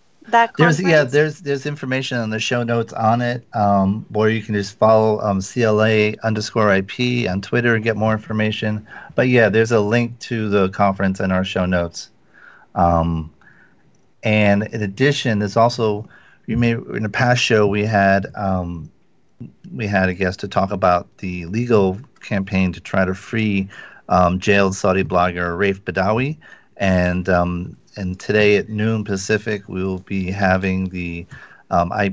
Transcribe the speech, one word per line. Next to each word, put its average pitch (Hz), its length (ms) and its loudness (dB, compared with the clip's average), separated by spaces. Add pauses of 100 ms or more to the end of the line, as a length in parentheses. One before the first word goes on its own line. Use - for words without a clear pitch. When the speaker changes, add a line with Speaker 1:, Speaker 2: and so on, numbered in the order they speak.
(300)
Speaker 1:
that 233 280 2
Speaker 2:
There's, 156 180 4
Speaker 1:
conference? 175 160 0
Speaker 2:
yeah, 151 140 6
there's, 147 340 0
there's 139 260 -4
information 131 520 -4
on 110 140 -4
the 110 80 -4
show 120 220 -2
notes 117 300 -2
on 117 300 0
it, 123 240 -4 (100)
um, 101 580 2
or 107 140 2
you 110 140 0
can 107 140 -4
just 101 220 -6
follow, 110 440 4
um, 101 180 0
C 117 240 -4
L 107 180 4
A 110 400 2
underscore 107 480 0
I 98 120 4
P 120 480 -4
on 92 100 -4
Twitter 120 360 0
and 110 60 -2
get 110 140 -2
more 107 160 0
information. 107 760 -4 (300)
But 127 140 2
yeah, 120 180 6
there's 110 240 2
a 113 80 4
link 117 400 0
to 110 300 -4
the 98 180 4
conference 98 540 0
in 95 100 -2
our 92 140 0
show 95 200 -2
notes. 90 440 -2 (640)
Um, 82 560 0 (880)
and 104 420 2
in 110 180 -6
addition, 107 580 0
there's 101 160 -2
also, 113 540 0 (360)
you 113 120 -4
may, 120 140 2
in 113 340 -6
a 104 40 -6
past 123 320 2
show, 107 240 4
we 104 200 0
had, 98 500 2
um, 90 560 -4 (800)
we 117 160 -6
had 95 220 2
a 92 40 -2
guest 92 280 -4
to 98 80 -8
talk 98 220 -2
about 92 360 0 (120)
the 90 260 -8
legal 101 520 0 (220)
campaign 95 540 -2
to 90 80 -16
try 95 240 0
to 92 80 -2
free, 101 560 -2 (400)
um, 90 300 2
jailed 98 360 2
Saudi 95 300 0
blogger 87 520 -2
Raif 98 220 -2
Badawi. 110 580 -2 (380)
And, 90 540 0
um, 87 480 0 (180)
and 92 240 -8
today 104 380 4
at 95 120 -4
noon 110 340 -2
Pacific, 101 640 -4
we 92 160 -6
will 95 140 -4
be 92 320 -6
having 95 600 0
the, 87 360 -8 (460)
um, 85 200 2
I 101 220 -2